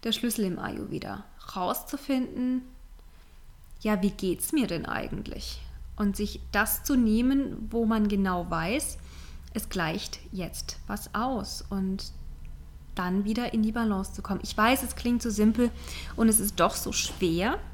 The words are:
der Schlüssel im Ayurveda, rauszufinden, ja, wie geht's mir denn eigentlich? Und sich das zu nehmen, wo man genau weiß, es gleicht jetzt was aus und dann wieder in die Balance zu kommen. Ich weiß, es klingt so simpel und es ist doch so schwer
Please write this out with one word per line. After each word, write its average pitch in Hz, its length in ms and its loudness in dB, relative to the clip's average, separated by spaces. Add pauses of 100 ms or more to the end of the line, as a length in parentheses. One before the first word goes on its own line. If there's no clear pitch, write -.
der 226 80 2
Schlüssel 226 320 0
im 180 140 -2
Ayurveda, - 680 -6 (320)
rauszufinden, 254 1040 0 (1160)
ja, 214 220 2
wie 202 80 4
geht's - 420 -2
mir 277 140 4
denn 175 200 -2
eigentlich? - 760 -6 (360)
Und 202 200 2
sich 208 240 -4 (120)
das 208 320 0
zu 285 120 4
nehmen, 240 720 4
wo 226 160 2
man 214 220 4
genau 185 420 2
weiß, 175 480 -2 (560)
es 208 140 -4
gleicht 170 520 -2 (120)
jetzt - 540 -6
was - 280 -6
aus 233 540 -2
und 190 440 -2 (840)
dann 185 300 0
wieder 220 300 0
in 220 80 4
die 220 100 2
Balance 214 400 0
zu - 100 -10
kommen. - 200 -2
Ich - 140 -6
weiß, 240 260 6
es - 140 -6
klingt 240 260 2
so 233 80 0
simpel 220 400 6 (460)
und 226 120 6
es 208 120 6
ist 202 200 0
doch 175 140 6
so - 180 -4
schwer 190 680 2 (160)